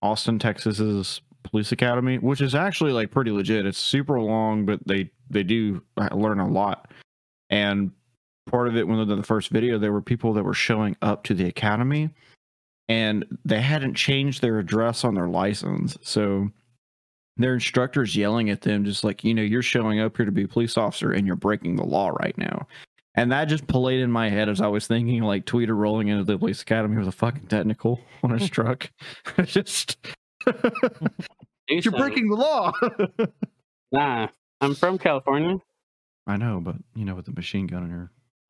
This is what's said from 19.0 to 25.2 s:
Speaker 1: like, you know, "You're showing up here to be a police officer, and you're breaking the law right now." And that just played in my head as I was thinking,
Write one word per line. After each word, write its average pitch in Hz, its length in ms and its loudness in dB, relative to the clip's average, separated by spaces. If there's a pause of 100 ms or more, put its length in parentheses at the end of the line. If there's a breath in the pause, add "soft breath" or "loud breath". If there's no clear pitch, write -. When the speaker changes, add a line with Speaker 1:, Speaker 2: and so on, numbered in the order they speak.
Speaker 1:
like, 101 180 -2
you 113 120 2
know, 113 80 2
"You're 110 200 2
showing 110 380 0
up 110 160 -2
here 117 100 2
to 101 60 0
be 101 120 0
a 98 40 -4
police 120 280 0
officer, - 360 0
and 98 140 0
you're 92 100 0
breaking 98 400 0
the 85 80 0
law 92 240 0
right - 300 -4
now." 50 280 -6 (500 loud breath)
And 123 160 4
that 151 140 2
just 151 200 0
played 131 340 2
in 123 100 2
my 113 180 2
head 104 200 2
as 98 120 0
I 107 80 2
was 104 180 0
thinking, 117 380 2